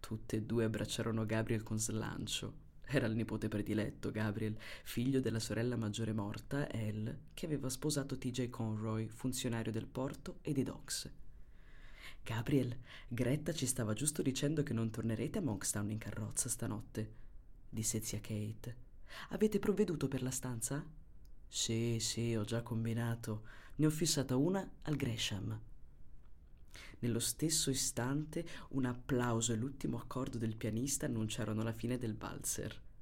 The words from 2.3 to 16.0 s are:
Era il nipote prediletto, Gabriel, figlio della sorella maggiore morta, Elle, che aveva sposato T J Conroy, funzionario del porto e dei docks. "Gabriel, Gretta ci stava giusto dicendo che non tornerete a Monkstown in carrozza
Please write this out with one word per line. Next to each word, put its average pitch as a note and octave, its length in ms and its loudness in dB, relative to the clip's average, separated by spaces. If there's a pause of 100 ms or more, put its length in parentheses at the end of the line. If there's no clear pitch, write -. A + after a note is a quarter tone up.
Era C3 240 2
il A2 80 2
nipote A2 340 0
prediletto, G#2 640 0
Gabriel, G#2+ 440 0 (280)
figlio B2+ 360 2
della A2 200 2
sorella A2+ 380 0
maggiore A2 360 0
morta, A2 580 -2
Elle, G#2+ 500 -2 (120)
che - 140 -4
aveva C#3 240 0
sposato C#3 480 0
T C3 120 -2
J B2 200 0
Conroy, A2 580 0
funzionario A2+ 640 0
del A2 140 -2
porto - 560 -4
e D#3 100 0
dei C#3+ 100 4
docks. - 480 -4 (1120)
"Gabriel, A#2 540 2 (320)
Gretta C3 460 2
ci - 100 0
stava G#2+ 300 2
giusto - 260 2
dicendo D3 420 4
che A#2+ 120 0
non A2+ 160 2
tornerete A2+ 480 0
a G3+ 40 0
Monkstown G#2 480 0
in A2 60 -2
carrozza G#2+ 540 -2